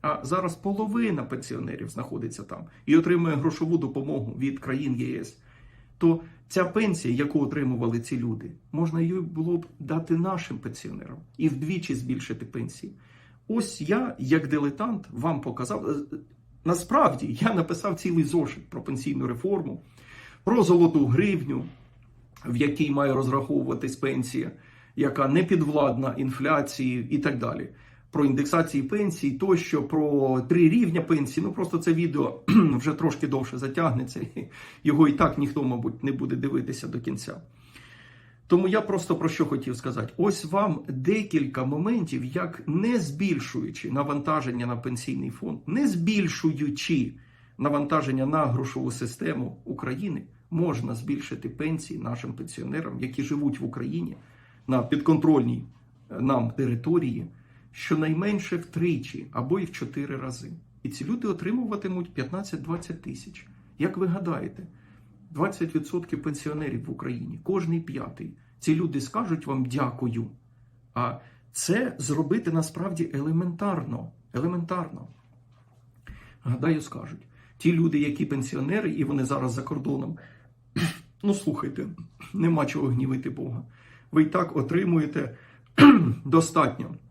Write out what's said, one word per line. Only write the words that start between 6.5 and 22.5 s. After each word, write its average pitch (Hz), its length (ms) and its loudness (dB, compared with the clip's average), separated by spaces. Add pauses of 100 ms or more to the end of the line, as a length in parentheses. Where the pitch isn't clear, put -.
пенсія, 180 500 0
яку 143 260 2
отримували 123 580 0
ці 120 180 -4
люди, 113 340 -4 (200)
можна 160 300 0
її 180 200 0
було 165 360 -2
б 165 80 -4 (140)
дати 165 380 0
нашим 170 400 -2
пенсіонерам - 600 -12 (200)
і 156 120 4
вдвічі 156 460 -4
збільшити 123 500 -6
пенсії. - 480 -10 (540)
Ось 220 340 -2
я, 226 380 0
як 147 280 2
дилетант, 151 640 -2
вам 139 300 -2
показав. 123 480 -4
Е, 147 60 0 (680)
насправді, 180 760 2
я 220 120 4
написав 175 420 0
цілий 165 280 2
зошит - 460 0
про 120 120 -10
пенсійну 131 460 -2
реформу, 151 560 -2 (600)
про 220 200 6
золоту 165 420 8
гривню, 139 600 2 (800)
в 120 120 -2